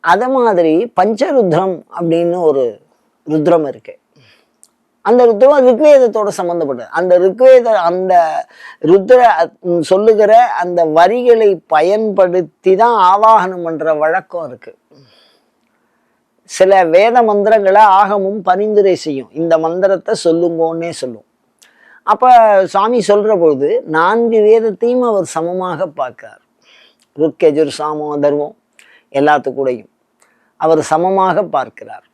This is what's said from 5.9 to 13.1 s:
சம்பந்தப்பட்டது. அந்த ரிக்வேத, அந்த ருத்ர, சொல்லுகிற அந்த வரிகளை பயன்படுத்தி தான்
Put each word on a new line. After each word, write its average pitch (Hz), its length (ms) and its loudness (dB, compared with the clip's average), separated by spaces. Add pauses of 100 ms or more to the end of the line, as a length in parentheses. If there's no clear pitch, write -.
சம்பந்தப்பட்டது. 170 640 -6
அந்த 180 280 0
ரிக்வேத, 233 460 4
அந்த 180 800 -2 (340)
ருத்ர, 196 440 4 (560)
சொல்லுகிற 214 680 2
அந்த 175 380 -4
வரிகளை 208 720 2 (100)
பயன்படுத்தி 185 1080 0
தான் 208 380 2